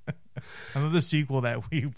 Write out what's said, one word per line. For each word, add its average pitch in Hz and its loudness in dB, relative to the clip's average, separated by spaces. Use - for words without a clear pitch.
Another 156 2
sequel 139 2
that 120 -2
we 143 0